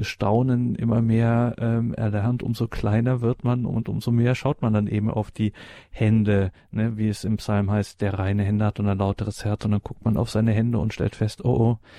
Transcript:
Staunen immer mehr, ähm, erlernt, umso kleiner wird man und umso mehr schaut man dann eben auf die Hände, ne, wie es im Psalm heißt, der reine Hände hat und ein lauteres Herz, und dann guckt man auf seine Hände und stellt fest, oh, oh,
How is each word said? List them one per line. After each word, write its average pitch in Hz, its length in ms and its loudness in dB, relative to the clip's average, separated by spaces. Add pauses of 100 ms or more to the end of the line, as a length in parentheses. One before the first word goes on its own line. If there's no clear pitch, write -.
Staunen 120 720 0
immer 117 260 0
mehr, 117 580 2
ähm, 117 360 -2
erlernt, 110 480 -2
umso 117 240 -2
kleiner 117 540 0
wird 120 240 -2
man 123 200 0
und - 240 -4
umso 110 220 -2
mehr 120 240 4
schaut - 260 -2
man 110 120 0
dann 104 120 2
eben 107 240 0
auf 107 220 -4
die 107 220 -2 (360)
Hände, 104 640 2 (180)
ne, 110 280 -2
wie 110 100 0
es 104 160 -2
im 104 140 0
Psalm 101 340 0
heißt, 104 300 -2
der 101 140 0
reine 98 280 0
Hände 104 220 2
hat 107 140 -2
und 104 80 0
ein 98 100 0
lauteres 101 480 -2
Herz, 104 200 -2
und 104 60 0
dann 104 100 0
guckt - 220 -12
man 113 140 2
auf 117 120 0
seine 113 220 2
Hände 113 280 0
und 104 140 -2
stellt - 220 -2
fest, - 300 -4
oh, 117 40 2
oh, 117 280 2 (220)